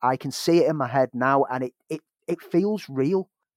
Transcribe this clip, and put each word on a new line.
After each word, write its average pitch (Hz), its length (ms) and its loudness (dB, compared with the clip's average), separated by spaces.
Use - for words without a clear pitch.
I 127 140 2
can 135 160 -8
see 170 280 2
it 147 100 4
in 160 60 0
my 135 120 -2
head 131 260 0
now, 135 360 2
and 127 140 -4
it, 123 100 -8
it, 156 120 -8
it 170 140 -6
feels 196 460 -2
real. 143 420 -2